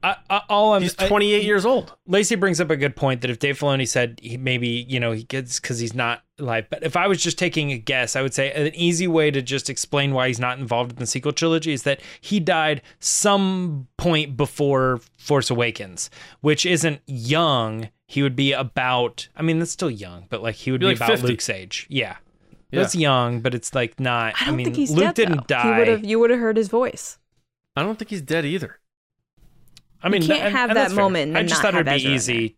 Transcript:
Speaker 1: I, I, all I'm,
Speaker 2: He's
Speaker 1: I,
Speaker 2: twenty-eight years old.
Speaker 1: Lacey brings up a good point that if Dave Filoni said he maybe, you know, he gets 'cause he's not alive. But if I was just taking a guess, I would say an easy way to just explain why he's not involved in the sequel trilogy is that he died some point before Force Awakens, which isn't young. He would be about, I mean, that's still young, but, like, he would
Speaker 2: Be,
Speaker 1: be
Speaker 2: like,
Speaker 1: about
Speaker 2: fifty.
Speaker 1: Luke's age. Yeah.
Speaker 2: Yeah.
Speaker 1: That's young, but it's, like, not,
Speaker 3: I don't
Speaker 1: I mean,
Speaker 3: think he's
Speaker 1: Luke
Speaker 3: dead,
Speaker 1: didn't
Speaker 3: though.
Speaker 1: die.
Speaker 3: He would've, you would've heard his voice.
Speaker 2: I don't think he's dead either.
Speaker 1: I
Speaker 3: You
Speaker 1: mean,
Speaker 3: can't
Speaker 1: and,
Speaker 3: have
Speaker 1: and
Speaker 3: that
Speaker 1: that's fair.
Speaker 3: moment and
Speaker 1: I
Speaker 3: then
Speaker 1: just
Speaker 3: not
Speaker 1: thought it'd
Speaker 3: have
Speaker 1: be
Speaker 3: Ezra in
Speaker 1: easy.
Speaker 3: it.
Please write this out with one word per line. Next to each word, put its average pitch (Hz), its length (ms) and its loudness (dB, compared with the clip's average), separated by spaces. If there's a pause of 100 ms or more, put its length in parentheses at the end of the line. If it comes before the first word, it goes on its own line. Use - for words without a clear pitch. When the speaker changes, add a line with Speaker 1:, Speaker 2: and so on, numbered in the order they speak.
Speaker 1:
I, 190 140 0 (140)
I, 202 200 0
all 208 240 6
I'm, 196 80 4
Speaker 2:
He's 175 160 -2
Speaker 1:
I, 196 100 2
Speaker 2:
twenty-eight 208 360 4
years 202 200 2
old. 233 300 2 (120)
Speaker 1:
Lacey 202 280 2
brings 180 260 2
up 160 100 0
a 156 60 2
good 139 200 0
point 131 260 0
that 123 80 -2
if 117 80 -4
Dave 139 200 0
Filoni 135 300 0
said 120 340 0
he 117 140 -12
maybe, 127 320 -2
you 120 320 -2
know, 117 120 0
he 113 120 -6
gets 127 340 -6
'cause 120 200 -6
he's 113 160 -6
not 120 280 -2 (160)
alive. 117 320 -4
But 151 120 -8
if 156 140 -2
I 180 100 2
was 196 160 2
just 165 160 -2
taking 156 340 0
a 127 60 -4
guess, 123 380 -2
I 135 60 -2
would 135 120 -2
say 139 180 0
an 151 220 -2
easy 175 320 0
way 160 240 4
to 139 100 0
just 131 300 -4
explain 139 420 0
why 127 160 2
he's 120 100 -2
not 123 200 -2
involved 120 340 -2
in 120 60 -18
the 120 80 -4
sequel 135 260 -4
trilogy 160 400 0
is 135 120 -4
that 139 160 -2 (200)
he - 200 0
died 156 420 0 (160)
some 185 960 0
point 151 400 0
before 131 640 0 (180)
Force 139 320 0
Awakens, 113 600 -4 (320)
which 147 240 2
isn't 160 400 0
young. 117 840 0 (180)
He - 160 -2
would 135 140 0
be 139 160 2
about, 127 840 -2
I 151 60 -6
mean, 160 180 2
that's 165 100 -4
still 170 200 -4
young, 92 400 -12
but, 104 120 -8
like, 113 140 -4
he - 160 -4
would 131 80 0
Speaker 2:
Be, 185 60 2
Speaker 1:
be - 20 4
Speaker 2:
like, 180 80 2
Speaker 1:
about 117 140 0
Speaker 2:
fifty. 123 180 0
Speaker 1:
Luke's 117 200 -2
age. 95 400 -8
Yeah. 113 280 -6 (560)
Speaker 2:
Yeah. 139 100 0
Speaker 1:
That's - 140 -2
young, 127 440 2
but 123 140 -2
it's, - 180 -8
like, 120 280 -2
not, 120 400 0
Speaker 3:
I 254 60 -2
don't - 80 0
Speaker 1:
I - 20 -2
mean, - 100 -2
Speaker 3:
think 170 100 -2
he's 277 140 0
Speaker 1:
Luke 294 240 2
Speaker 3:
dead, - 0 -
Speaker 1:
didn't 185 220 2 (120)
Speaker 3:
though. 143 60 2
Speaker 1:
die. 120 200 2
Speaker 3:
He - 40 4
would've, 220 260 4
you 214 140 2
would've 233 220 4
heard 220 160 0
his 220 120 2
voice. - 500 -4 (580)
Speaker 2:
I 139 80 -2
don't 214 160 -4
think 214 100 -10
he's 190 120 -6
dead 156 220 -2
either. 151 360 -6 (1200)
Speaker 1:
I 175 60 -2
Speaker 3:
You 196 40 2
Speaker 1:
mean, 196 140 2
Speaker 3:
can't 294 160 2
Speaker 1:
and, 202 140 0
Speaker 3:
have 247 140 2
Speaker 1:
and 226 60 2
Speaker 3:
that 214 60 4
Speaker 1:
that's 185 120 0
fair. 202 100 2
Speaker 3:
moment 170 240 0
and 156 100 -2
Speaker 1:
I 202 40 2
Speaker 3:
then - 60 0
Speaker 1:
just 165 140 0
Speaker 3:
not 202 100 2
Speaker 1:
thought 180 80 2
it'd 156 60 2
Speaker 3:
have 139 140 0
Speaker 1:
be - 0 -
Speaker 3:
Ezra 131 100 0
in 139 60 2
Speaker 1:
easy. 117 300 0
Speaker 3:
it. 110 120 -8